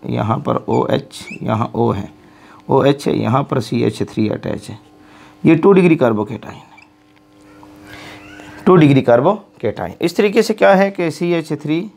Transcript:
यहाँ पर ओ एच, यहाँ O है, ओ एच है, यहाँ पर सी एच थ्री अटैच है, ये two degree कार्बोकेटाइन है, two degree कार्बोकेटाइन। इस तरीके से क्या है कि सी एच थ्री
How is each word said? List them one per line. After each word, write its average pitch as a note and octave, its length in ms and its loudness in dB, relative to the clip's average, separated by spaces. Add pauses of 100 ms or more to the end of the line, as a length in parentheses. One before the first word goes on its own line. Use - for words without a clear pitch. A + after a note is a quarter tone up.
यहाँ A#2+ 340 -2
पर C3 180 -2
ओ A#2+ 300 -2
एच, - 440 -6
यहाँ - 420 -6
O A2+ 200 0
है, G2 180 -10 (560)
ओ C3 160 2
एच C#3 240 0
है, - 100 -2
यहाँ A#2 260 -2
पर C3 160 -4
सी A#2 240 -4
एच A2 200 -2
थ्री A2 260 -4
अटैच - 400 -8
है, A2 80 -16 (680)
ये D#3+ 120 6
two G3 160 4
degree F3+ 240 4
कार्बोकेटाइन G#2+ 580 -4
है, - 160 -20 (2000)
two F#3 100 6
degree C#3+ 260 6
कार्बोकेटाइन। A#2+ 1000 0
इस - 140 -2
तरीके G#3+ 260 2
से A3 120 0
क्या G3 200 4
है G3 160 2
कि F3 200 -4
सी F3 220 -4
एच D#3+ 220 -2
थ्री D#3+ 420 -4